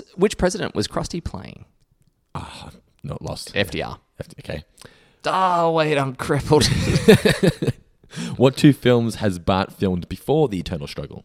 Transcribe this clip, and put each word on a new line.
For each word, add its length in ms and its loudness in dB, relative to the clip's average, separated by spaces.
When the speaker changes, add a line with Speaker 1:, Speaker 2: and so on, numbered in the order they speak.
Speaker 1:
Which 220 0
president 380 -2
was 120 -2
Krusty 360 -8
playing? 420 -14
Speaker 2:
Ah, 380 -14
not 180 -10
lost. 340 -12
Speaker 1:
F 160 -2
D 100 -6
R. 180 -10
Speaker 2:
F-, 80 -14
okay. 240 -10
Speaker 1:
Oh, 480 0
wait, 240 2
I'm 180 -2
crippled. 580 2
<laughs> 40 0
Speaker 2:
What 220 4
two 160 8
films 420 2
has 240 -2
Bart 320 0
filmed 380 -2
before 400 0
The 100 -4
Eternal 260 -6
Struggle? 400 -12